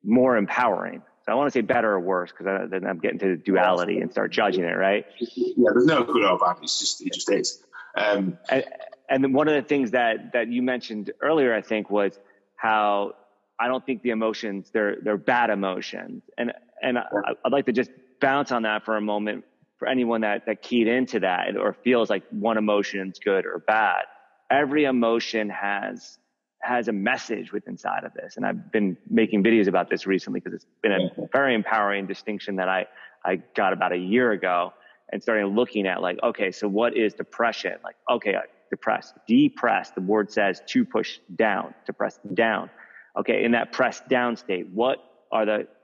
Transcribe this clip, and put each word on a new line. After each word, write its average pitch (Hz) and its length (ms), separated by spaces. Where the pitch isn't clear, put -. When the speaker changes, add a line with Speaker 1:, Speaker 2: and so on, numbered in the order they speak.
Speaker 1:
more 123 340
empowering. 98 640
So - 60
I 113 40
wanna 139 160
say 123 100
better 113 300
or 98 80
worse, 90 320
'cause 92 160
I, 98 180
then 92 220
I'm 92 120
getting 101 200
to 95 160
the - 80
duality 90 560
and - 120
start 104 200
judging 95 320
it, 85 120
right? 98 300
Speaker 2:
Yeah, - 540
there's - 120
no 147 180
good 117 200
or 92 160
bad. 90 240
It's - 160
just, - 260
it 92 80
just - 180
is. 92 300
Um, 101 420
Speaker 1:
And, 135 140
and 135 140
then 135 100
one 147 140
of 156 80
the 135 120
things 135 240
that, 113 420
that 117 140
you 120 140
mentioned 113 500
earlier, 139 320
I 107 80
think, 107 280
was 101 280
how 104 580
I 120 80
don't 127 180
think 127 160
the 123 100
emotions, 110 600
they're, 104 320
they're 104 140
bad 120 340
emotions. 98 720
And, 120 160
and 127 160
Speaker 2:
Yeah. - 300
Speaker 1:
I, - 60
I'd 117 60
like 135 160
to 123 60
just 127 180
bounce 139 320
on 117 120
that 107 220
for 110 120
a 104 40
moment 104 420
for - 100
anyone 120 340
that, 104 260
that 107 160
keyed 117 240
into 120 320
that 92 380
or 98 160
feels 117 260
like 98 220
one 110 260
emotion's 101 640
good 95 260
or 90 140
bad. 98 440
Every 143 360
emotion 113 640
has, 101 680
has 120 260
a 117 60
message 104 580
with 101 160
inside 95 360
of - 100
this. - 240
And 101 80
I've 95 260
been 98 240
making 110 340
videos 110 240
about 90 220
this - 180
recently 98 320
'cause 92 140
it's - 120
been 107 100
a 92 100
Speaker 2:
Yeah. - 320
Speaker 1:
very 135 220
empowering 101 500
distinction 98 520
that 92 120
I, 92 160
I 92 120
got 95 180
about 90 180
a 90 60
year 110 340
ago 90 420
and 101 100
started 107 260
looking 101 400
at, 90 140
like, 90 220
okay, 104 280
so - 180
what 113 260
is 107 200
depression? 110 580
Like, 92 120
okay, 107 260
uh, 95 60
depressed, - 440
depressed. 117 680
The 95 60
word 104 300
says 98 360
to 123 180
push - 340
down, 104 380
to - 80
press - 240
down. 101 360
Okay, 107 260
in 117 80
that 117 220
pressed - 340
down 123 300
state, 92 320
what 117 300
are 110 140
the 107 220